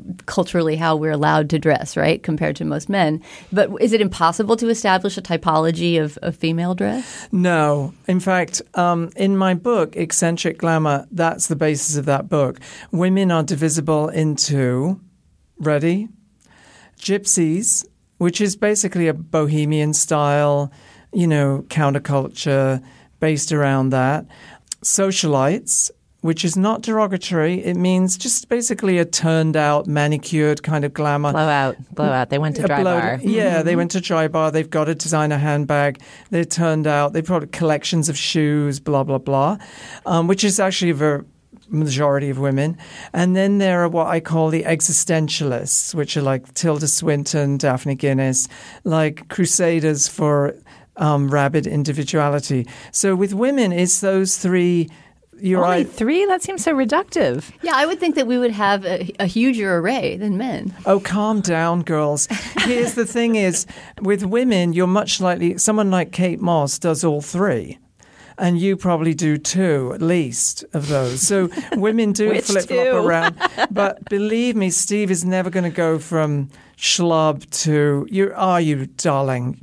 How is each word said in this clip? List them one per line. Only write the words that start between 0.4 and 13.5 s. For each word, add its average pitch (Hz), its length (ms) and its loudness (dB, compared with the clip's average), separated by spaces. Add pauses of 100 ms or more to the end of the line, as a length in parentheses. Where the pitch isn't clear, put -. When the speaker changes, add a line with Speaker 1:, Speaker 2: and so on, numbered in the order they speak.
Speaker 1:
how 160 180 2
we're 156 160 0
allowed 151 400 2
to 165 80 0
dress, 147 380 0
right, 156 260 2
compared 156 340 -2
to - 80 -6
most 151 240 -4
men. 160 320 0 (320)
But 190 180 2 (100)
is - 120 2
it 220 80 4
impossible 202 560 2
to 233 120 -2
establish 196 500 0
a 185 40 -10
typology 165 800 0
of, 151 220 -4
of 156 140 -4
female 170 380 -2
dress? 208 580 -6
Speaker 2:
No. 156 600 2 (140)
In 185 140 0
fact, 185 420 -2 (120)
um, 170 420 0
in 196 200 2
my 190 180 2
book, 180 420 0
Eccentric 170 600 -2
Glamour, 156 520 0
that's 165 380 -2
the 165 80 -2
basis 151 400 -2
of 143 100 -2
that 139 220 0
book. 143 320 0 (320)
Women 185 400 2
are 165 100 2
divisible 156 680 0